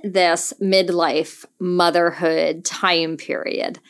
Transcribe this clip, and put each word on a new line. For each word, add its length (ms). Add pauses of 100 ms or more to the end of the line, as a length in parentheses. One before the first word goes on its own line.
this 580
midlife 840 (160)
motherhood 1040
time 540
period. 600 (100)